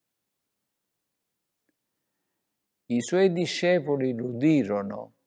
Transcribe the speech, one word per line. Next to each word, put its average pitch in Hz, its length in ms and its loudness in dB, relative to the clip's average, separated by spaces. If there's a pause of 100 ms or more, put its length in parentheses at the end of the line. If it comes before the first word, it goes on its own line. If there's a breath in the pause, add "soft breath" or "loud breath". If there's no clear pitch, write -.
(3000)
I 120 140 0
suoi 185 300 2
discepoli 147 840 0
l'udirono. 113 1000 0 (140)